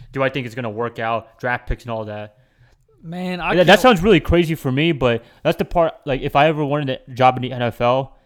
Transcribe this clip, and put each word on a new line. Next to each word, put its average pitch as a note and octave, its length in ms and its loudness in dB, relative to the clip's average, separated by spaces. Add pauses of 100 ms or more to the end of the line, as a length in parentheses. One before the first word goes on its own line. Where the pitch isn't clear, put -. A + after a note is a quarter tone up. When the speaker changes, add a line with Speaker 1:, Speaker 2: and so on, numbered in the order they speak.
(120)
Speaker 1:
do C3+ 120 -4
I C3 60 0
think C3 160 -6
it's A2 100 -12
gonna B2 140 -6
work A#2 300 -8
out, A2+ 400 -6
draft B2 280 -6
picks A#2 160 -8
and A#2+ 80 -10
all A2+ 140 -8
that. G#2 320 -14 (640)
Speaker 2:
Man, F3+ 380 -8
I E3+ 160 -2
Speaker 1:
That, F3 120 4
that F#3 60 6
Speaker 2:
can't G#3+ 80 2
Speaker 1:
sounds A#3 220 6
really G3 160 6
crazy E3 360 2
for C3+ 160 -4
me, D3+ 200 0
but B2 320 0 (200)
that's D#3+ 140 0
the G3+ 80 -2
part, E3+ 280 0 (120)
like, C3 160 -4
if C#3 140 -6
I C#3+ 120 6
ever D3+ 180 0
wanted C#3 420 -4
a C3 60 -20
job B2+ 240 4
in B2 60 -6
the B2+ 100 -6
N B2 80 -6
F A#2+ 180 -4
L, B2+ 460 0